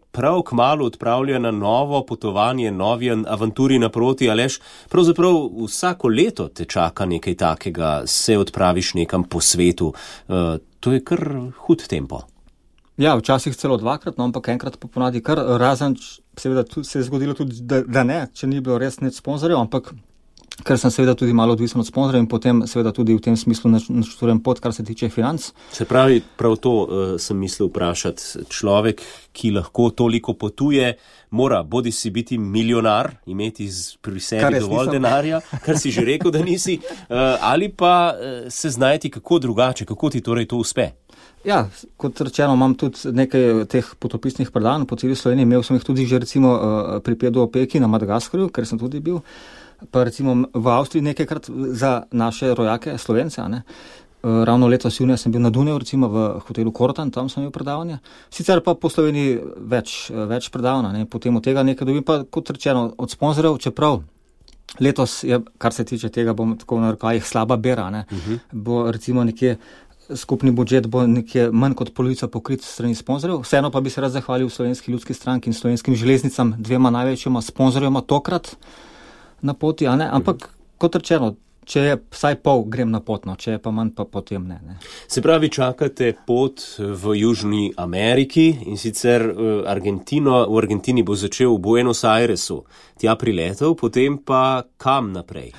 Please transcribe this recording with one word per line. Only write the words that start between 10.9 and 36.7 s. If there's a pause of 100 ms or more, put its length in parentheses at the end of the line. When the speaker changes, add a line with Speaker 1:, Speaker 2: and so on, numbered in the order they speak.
Speaker 1:
je
kar (320)
hud
tempo. (760)
Speaker 2:
Ja,
včasih
celo
dvakrat,
no,
ampak
enkrat
po
ponavadi
kar, (160)
razen
č-, (140)
seveda
tu
se
je
zgodilo
tudi,
da,
da
ne,
če
ni
bilo
res
nič
sponzorjev,
ampak... (680)
Ker
sem
seveda
tudi
malo
odvisen
od
sponzorjev
in
potem
seveda
tudi
v
tem
smislu
nač-,
načrtujem
pot,
kar
se
tiče
financ. (240)
Speaker 1:
Se
pravi, (160)
prav
to,
eh, (260)
sem
mislil
vprašati. (240)
Človek, (300)
ki
lahko
toliko
potuje, (420)
mora
bodisi
biti
milijonar,
imeti
z-,
pri
sebi
Speaker 2:
Kar
jaz
Speaker 1:
dovolj
Speaker 2:
nisem.
Speaker 1:
denarja, (200)
kar
si
že
rekel,
da
nisi,